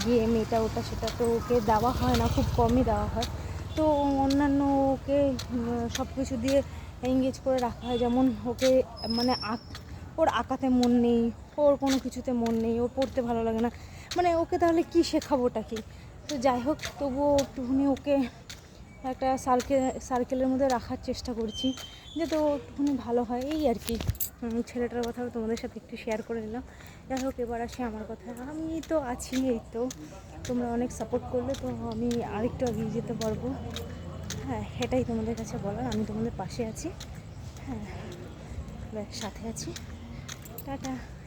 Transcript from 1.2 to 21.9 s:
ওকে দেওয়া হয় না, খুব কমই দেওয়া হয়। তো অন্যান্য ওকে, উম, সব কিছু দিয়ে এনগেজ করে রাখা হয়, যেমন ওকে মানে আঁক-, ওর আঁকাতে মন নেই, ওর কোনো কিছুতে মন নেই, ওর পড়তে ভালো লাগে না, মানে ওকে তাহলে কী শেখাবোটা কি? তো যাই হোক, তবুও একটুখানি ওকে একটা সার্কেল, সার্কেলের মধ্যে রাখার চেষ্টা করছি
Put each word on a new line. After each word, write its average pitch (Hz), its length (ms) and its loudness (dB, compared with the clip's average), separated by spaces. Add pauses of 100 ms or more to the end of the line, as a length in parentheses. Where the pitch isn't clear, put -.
ওকে 233 360 4
দেওয়া 214 300 6
হয় 247 260 4
না, 226 120 6
খুব 247 160 4 (120)
কমই 247 280 6
দেওয়া 208 220 2
হয়। 226 180 0 (520)
তো 311 160 6
অন্যান্য 277 720 4
ওকে, 277 680 4 (180)
উম, 233 380 0
সব 262 180 -4 (100)
কিছু 262 200 -2
দিয়ে 269 260 4 (400)
এনগেজ 262 420 2
করে 262 140 2
রাখা 233 280 -2
হয়, 247 120 0
যেমন 247 360 4 (120)
ওকে 262 360 4 (260)
মানে 240 240 2
আঁক-, 220 460 -4 (380)
ওর 320 120 6
আঁকাতে 254 400 0
মন 247 220 6
নেই, 233 400 6 (260)
ওর 285 200 6
কোনো 269 220 2
কিছুতে 254 340 -4
মন 233 220 2
নেই, 226 260 2
ওর 240 160 2
পড়তে - 260 0
ভালো 233 220 0
লাগে 226 160 2
না, 240 100 2 (460)
মানে 349 200 4
ওকে 330 220 2
তাহলে 339 240 6
কী 339 200 4
শেখাবোটা 247 600 2
কি? 220 140 -8 (520)
তো 302 100 -2
যাই 247 220 4
হোক, 285 160 2 (220)
তবুও 285 380 2
একটুখানি 269 500 2
ওকে 277 300 2 (880)
একটা 262 320 0
সার্কেল, 254 640 2
সার্কেলের 254 480 0
মধ্যে 262 200 4
রাখার 247 340 0
চেষ্টা - 300 -4
করছি 220 400 -2 (460)